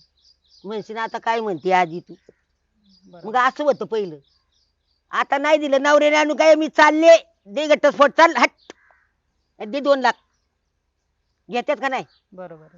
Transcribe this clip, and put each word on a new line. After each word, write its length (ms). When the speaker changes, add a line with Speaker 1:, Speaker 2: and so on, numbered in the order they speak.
Speaker 1:
म्हणशील, 300
आता 200
काय 220
म्हणते 320
आजी 280
तू? 140
Speaker 2:
बरोबर. 200
Speaker 1:
मग 220
असं 160
होतं 220
पहिलं. 300
आता 260
नाही 200
दिलं 240
नवऱ्याने 340
आणून, 220
काय 180
मी 120
चालले, 500
दे 220
घटस्फोट, 500
चाल, 180
हट. 140
दे 120
दोन 200
लाख. 140
घेतात 300
का 60
नाही? 160
Speaker 2:
बरोबर. 360